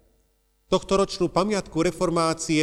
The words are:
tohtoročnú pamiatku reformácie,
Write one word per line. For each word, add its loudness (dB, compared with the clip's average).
tohtoročnú 0
pamiatku -2
reformácie, 0